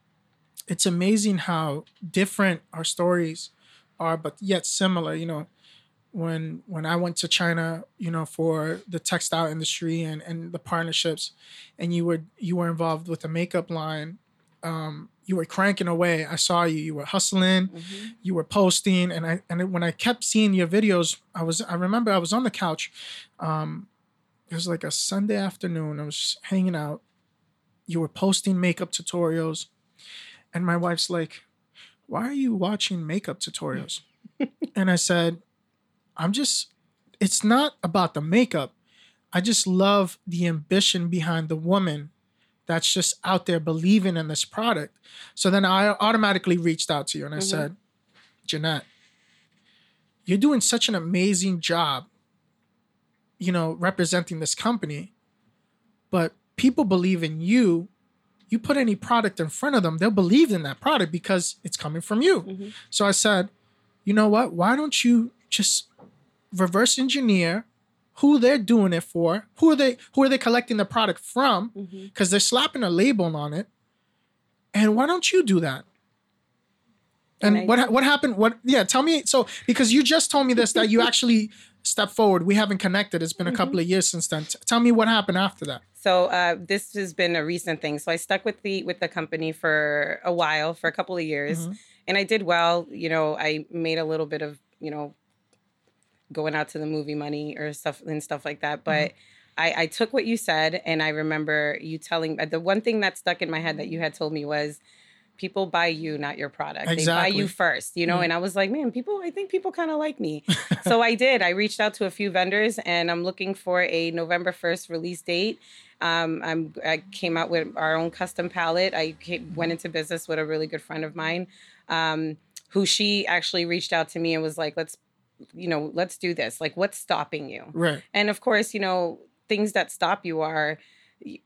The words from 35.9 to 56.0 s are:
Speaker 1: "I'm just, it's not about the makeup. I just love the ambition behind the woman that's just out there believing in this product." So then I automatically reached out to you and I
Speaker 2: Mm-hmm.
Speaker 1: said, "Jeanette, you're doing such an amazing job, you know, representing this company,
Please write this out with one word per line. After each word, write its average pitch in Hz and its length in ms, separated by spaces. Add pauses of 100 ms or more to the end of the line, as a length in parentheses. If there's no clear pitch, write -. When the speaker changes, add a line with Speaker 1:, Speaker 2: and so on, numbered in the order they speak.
Speaker 1:
"I'm 170 160
just, - 360 (520)
it's - 220
not 254 400
about 175 320
the 156 80
makeup. 180 500 (600)
I 180 80
just 214 260
love 190 600
the 175 200
ambition 170 600
behind 165 400
the 160 80
woman 165 540 (560)
that's 165 240
just - 240 (100)
out 185 200
there 170 160
believing 175 560
in 160 120
this 151 180
product." 214 500 (380)
So - 160
then 196 160
I 190 220 (120)
automatically 202 560
reached 165 340
out 143 180
to 156 100
you 143 80
and 147 80
I 151 40
Speaker 2:
Mm-hmm. 190 100
Speaker 1:
said, 160 280 (720)
"Jeanette, 156 380 (1400)
you're 185 140
doing 269 240
such - 260
an 220 60
amazing 180 640
job, 156 460 (1300)
you 180 140
know, 165 200
representing 175 680
this 151 140
company, 175 580 (1000)